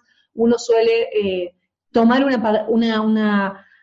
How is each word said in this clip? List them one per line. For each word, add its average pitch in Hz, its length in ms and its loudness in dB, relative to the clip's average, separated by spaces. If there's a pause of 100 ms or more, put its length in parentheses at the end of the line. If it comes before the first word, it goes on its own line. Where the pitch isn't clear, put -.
(320)
uno 233 260 0
suele, 226 440 0 (200)
eh, 180 320 -6 (380)
tomar 240 320 4
una 254 180 0
pa-, 214 260 0
una, 226 340 0
una, 208 640 -2 (160)